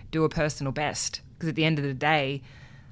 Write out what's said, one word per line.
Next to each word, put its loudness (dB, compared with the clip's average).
do 2
a 4
personal -2
best. -4
'Cause -4
at -2
the 2
end 4
of 0
the -2
day, 0